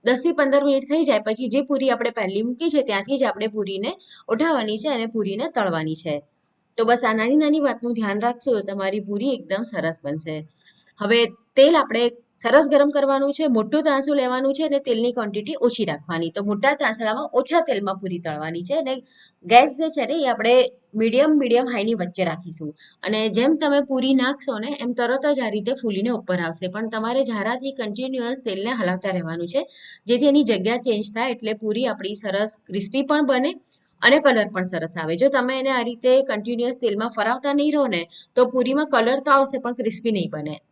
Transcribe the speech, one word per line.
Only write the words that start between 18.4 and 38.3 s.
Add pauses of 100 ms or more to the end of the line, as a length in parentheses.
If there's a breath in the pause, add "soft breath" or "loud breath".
છે
અને (580 soft breath)
ગેસ
જે
છે
ને
એ
આપણે (460)
મીડિયમ,
મીડિયમ
હાઈની
વચ્ચે
રાખીશું. (360 loud breath)
અને (160)
જેમ
તમે (100)
પૂરી
નાખશો
ને (140)
એમ
તરત (120)
જ
આ
રીતે (100)
ફૂલીને (100)
ઉપર
આવશે.
પણ
તમારે
ઝારાથી
કન્ટિન્યુઅસ
તેલને
હલાવતા
રહેવાનું
છે, (460 loud breath)
જેથી
એની
જગ્યા
ચેન્જ
થાય
એટલે (100)
પૂરી
આપણી
સરસ
ક્રિસ્પી
પણ
બને (540 soft breath)
અને
કલર
પણ
સરસ
આવે.
જો
તમે
એને
આ
રીતે (160)
કન્ટિન્યુઅસ
તેલમાં
ફરાવતા
નહીં
રહો
ને (320 loud breath)